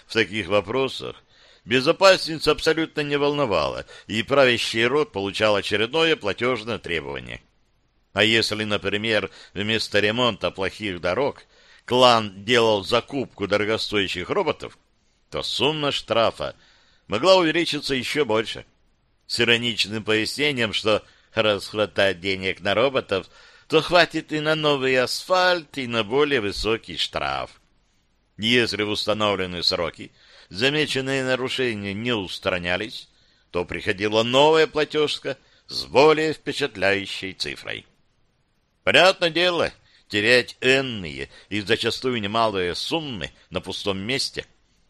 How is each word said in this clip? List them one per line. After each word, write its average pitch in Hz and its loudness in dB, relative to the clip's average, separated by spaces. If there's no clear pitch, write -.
в - -20
таких 101 0
вопросах, 101 -2
безопасница 156 4
абсолютно 156 0
не 143 -2
волновала, 107 0
и 101 -2
правящий 120 2
род 139 0
получал 98 0
очередное 135 0
платежное 110 -4
требование. 67 -8
А 101 4
если, 110 2
например, 104 -2
вместо 104 -2
ремонта 104 0
плохих 92 -6
дорог 95 -4
клан 113 4
делал 110 4
закупку 120 -2
дорогостоящих 101 -2
роботов, 151 -4
то 73 -6
сумма 143 -2
штрафа 101 -2
могла 175 4
увеличиться 156 0
еще 131 -2
больше. 110 -2
С - -4
ироничным 113 0
пояснением, 110 0
что 104 0
раз 107 0
хватает 98 0
денег 95 -2
на 98 0
роботов – 120 0
то 156 2
хватит 156 2
и 151 -2
на 156 0
новый 143 0
асфальт, 180 0
и 131 -6
на 117 0
более 139 2
высокий 101 -4
штраф. 69 -6
Если 107 2
в 104 -2
установленные 101 -2
сроки 85 -4
замеченные 135 -2
нарушения 120 -2
не 117 -4
устранялись, 90 -4
то 87 -2
приходила 104 0
новая 147 4
платежка 147 -2
с - -10
более 151 4
впечатляющей 98 -4
цифрой. 55 -10
Понятное 170 4
дело, 165 0
терять 113 2
энные 113 0
и 107 -4
зачастую 117 -2
немалые 101 0
суммы 135 -6
на 90 -6
пустом 95 -6
месте 113 -6